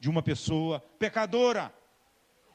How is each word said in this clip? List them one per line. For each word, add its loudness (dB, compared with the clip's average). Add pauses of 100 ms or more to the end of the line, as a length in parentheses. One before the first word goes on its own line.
de 0
uma 2
pessoa -2 (180)
pecadora. 0 (800)